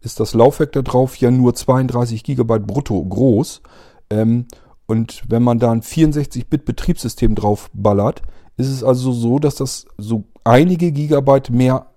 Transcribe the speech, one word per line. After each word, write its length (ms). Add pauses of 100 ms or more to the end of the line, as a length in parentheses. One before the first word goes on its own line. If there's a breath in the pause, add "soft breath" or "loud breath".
ist 180
das 140
Laufwerk 380
da 100
drauf 340
ja 140
nur 240
zweiunddreißig 680
Gigabyte 420
brutto 360
groß. 600 (480 soft breath)
Ähm, 340 (420 soft breath)
und 420
wenn 140
man 160
da 140
ein 80
vierundsechzig 720
Bit 160
Betriebssystem 680
drauf 380
ballert, 480 (380 soft breath)
ist 100
es 160
also 280
so, 260
dass 160
das 320 (100)
so 280 (200)
einige 480
Gigabyte 560
mehr 380 (100)